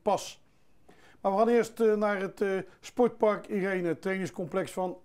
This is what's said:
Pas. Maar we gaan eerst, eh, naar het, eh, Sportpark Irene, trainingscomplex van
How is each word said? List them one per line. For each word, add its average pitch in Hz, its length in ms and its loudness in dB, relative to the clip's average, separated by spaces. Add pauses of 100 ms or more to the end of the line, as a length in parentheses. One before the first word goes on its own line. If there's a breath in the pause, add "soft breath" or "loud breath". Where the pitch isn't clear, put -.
Pas. - 420 -2 (760 soft breath)
Maar 196 100 0
we 190 60 0
gaan 226 120 4
eerst, 233 300 2
eh, 220 160 4
naar 208 260 0
het, 190 200 -6
eh, 196 80 2 (300 soft breath)
Sportpark 226 680 0
Irene, 185 520 -2
trainingscomplex 190 720 -4
van 185 340 -4